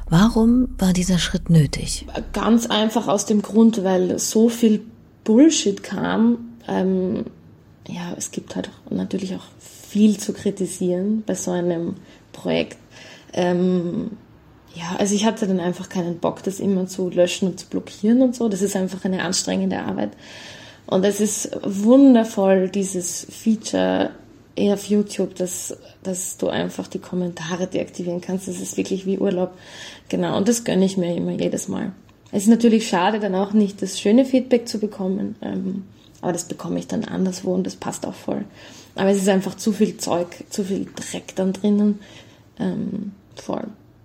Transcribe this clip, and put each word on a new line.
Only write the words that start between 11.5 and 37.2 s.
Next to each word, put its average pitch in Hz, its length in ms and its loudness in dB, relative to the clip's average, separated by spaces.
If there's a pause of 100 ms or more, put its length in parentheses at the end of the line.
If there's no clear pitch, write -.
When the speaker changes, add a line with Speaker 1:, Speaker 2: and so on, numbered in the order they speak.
Speaker 2:
einem 175 440 -2 (380)
Projekt. - 440 -4 (560)
Ähm, 180 800 0 (640)
ja, 170 240 -10
also 202 160 0
ich 202 100 0
hatte 220 220 0
dann 190 140 0
einfach 180 280 -4
keinen 175 300 -4
Bock, 165 240 -4
das 190 180 -6
immer 185 260 0
zu 185 220 -6
löschen 175 400 2
und 175 120 -6
zu - 60 -16
blockieren 214 540 0
und 254 140 4
so. 233 140 -2
Das 190 120 -2
ist 196 160 0
einfach 190 280 -4
eine 190 180 -2
anstrengende 185 600 -2
Arbeit. 208 280 -4 (760)
Und 190 180 2
es 202 160 0
ist - 300 -2 (120)
wundervoll, 208 1080 6
dieses 185 600 -4
Feature 190 800 0 (480)
auf 202 280 0
YouTube, 202 500 0
dass, - 400 -8 (260)
dass 185 340 -8
du 180 120 -2
einfach 180 380 -4
die - 120 -8
Kommentare 180 680 -6
deaktivieren 175 540 -6
kannst. 185 280 -8
Das 180 120 -8
ist 190 160 -10
wirklich 190 300 -4
wie 190 120 -2
Urlaub. 185 340 -2 (560)
Genau, 175 280 -2
und 202 120 0
das 233 160 0
gönne 185 200 2
ich 190 120 0
mir 175 200 -2
immer 175 160 -4
jedes 170 360 -4
Mal. 190 240 -6 (400)
Es 202 120 -2
ist 208 40 2
natürlich 226 400 6
schade, 202 320 2
dann 196 140 -2
auch 196 180 0
nicht 202 280 2
das 190 200 -6
schöne 233 240 6
Feedback 254 440 2
zu 214 100 -6
bekommen, 202 640 -4
ähm, 190 420 -6 (360)
aber - 120 -2
das 170 120 -4
bekomme - 340 -6
ich 175 80 -8
dann - 180 -4
anderswo 185 500 -2